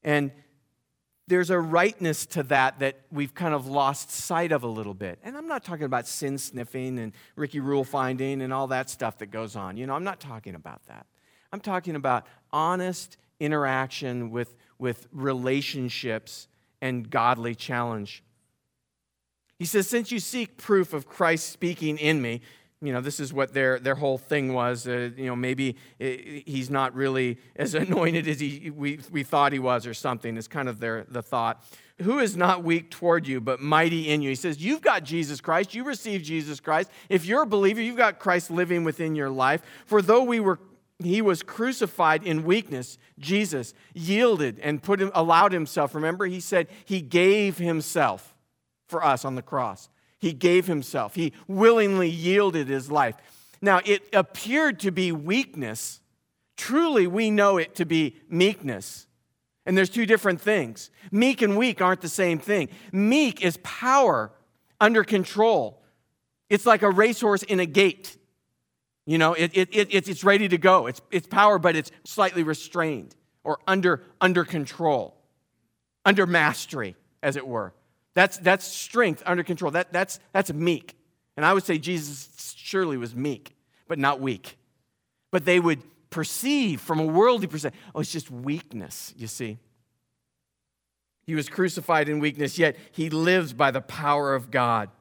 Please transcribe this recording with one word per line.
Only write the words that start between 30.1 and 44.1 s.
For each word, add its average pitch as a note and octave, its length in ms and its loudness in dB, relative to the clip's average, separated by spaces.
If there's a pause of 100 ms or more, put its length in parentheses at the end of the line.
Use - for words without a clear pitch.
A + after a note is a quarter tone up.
It's A2+ 120 -12
kind C#3 200 -8
of A2 120 -10
their, A2+ 280 -6
the A#2+ 140 -10
thought. A#2 420 -4 (380)
"Who A#3 160 0
is A3+ 180 0
not F3+ 260 2
weak E3+ 280 0
toward E3+ 360 0
you, C3 140 -4
but B2+ 200 -2
mighty D#3 500 2
in D3+ 100 2
you?" C#3+ 80 -2
He C3+ 60 -2
says, D3 280 -6
"You've C#4 200 -2
got G#3+ 200 2
Jesus D3+ 380 -4
Christ. F3+ 340 -2
You A#3+ 100 -10
received G#3+ 420 -6
Jesus D3+ 340 -8
Christ. D#3+ 300 -2 (180)
If F#3 160 2
you're A3+ 180 2
a D4+ 40 0
believer, G3+ 340 2
you've A#3 160 -4
got A3+ 220 2
Christ F3 320 0
living F3 340 0
within D#3+ 300 -2
your C#3+ 160 -4
life. C3+ 320 2 (240)
For G#3 160 4
though A3+ 220 6
we A#3+ 160 0
were, F#3+ 180 2 (440)
he F3+ 200 2
was F#3+ 200 2
crucified F#3 800 0
in D#3+ 220 -2
weakness, D#3+ 540 -2 (200)
Jesus D#3 540 -2 (220)
yielded E3+ 640 2